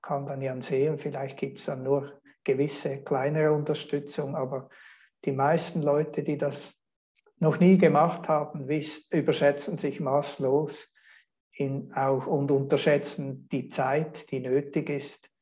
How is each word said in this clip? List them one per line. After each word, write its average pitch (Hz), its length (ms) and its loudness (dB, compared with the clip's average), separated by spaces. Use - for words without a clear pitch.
Kann 143 240 -6
dann 139 140 -8
ja 131 220 -4
sehen, 143 360 0
vielleicht 139 380 -8
gibt's - 280 -8
dann 131 180 -6
nur 139 380 0
gewisse 139 580 -2
kleinere 151 500 2
Unterstützung, 147 840 -2
aber 131 320 -6
die 139 80 0
meisten 151 500 2
Leute, 147 400 2
die 147 140 -2
das - 380 -6
noch 156 200 4
nie 180 200 10
gemacht 165 500 4
haben, 147 400 -2
wiss-, 151 420 -4
überschätzen 143 680 2
sich 143 220 -4
maßlos 143 880 0
in 139 420 -6
auch, 135 320 0
und 139 240 0
unterschätzen 139 1000 0
die 127 200 -4
Zeit, 147 600 -4
die 131 100 -4
nötig 143 500 -2
ist - 400 -10